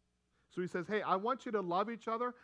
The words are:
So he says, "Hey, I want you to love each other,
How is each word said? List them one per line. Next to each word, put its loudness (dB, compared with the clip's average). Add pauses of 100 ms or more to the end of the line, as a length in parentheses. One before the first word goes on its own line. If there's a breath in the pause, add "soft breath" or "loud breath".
(540 soft breath)
So -2
he 0
says, -2
"Hey, 0
I 4
want 0
you -6
to 2
love 0
each -8
other, -2